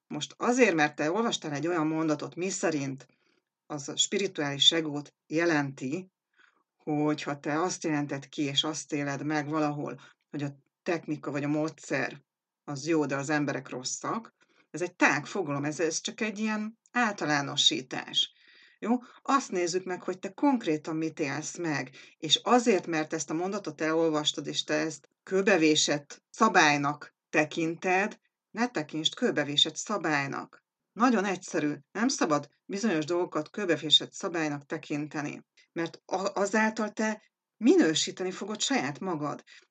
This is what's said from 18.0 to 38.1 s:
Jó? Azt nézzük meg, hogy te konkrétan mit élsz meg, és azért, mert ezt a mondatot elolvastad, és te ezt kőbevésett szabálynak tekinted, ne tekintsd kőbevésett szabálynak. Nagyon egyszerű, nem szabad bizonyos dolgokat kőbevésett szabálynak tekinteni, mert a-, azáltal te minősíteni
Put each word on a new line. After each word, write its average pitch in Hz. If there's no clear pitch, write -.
Jó? 202
Azt 262
nézzük 180
meg, 180
hogy 185
te 196
konkrétan 170
mit 160
élsz 143
meg, 147
és 151
azért, 226
mert 156
ezt 160
a 156
mondatot 180
elolvastad, 156
és 151
te 151
ezt 156
kőbevésett 180
szabálynak 147
tekinted, 170
ne 233
tekintsd 156
kőbevésett 151
szabálynak. 160
Nagyon 226
egyszerű, 175
nem 220
szabad 147
bizonyos 190
dolgokat 170
kőbevésett 156
szabálynak 156
tekinteni, 147
mert 165
a-, 190
azáltal 220
te 214
minősíteni 190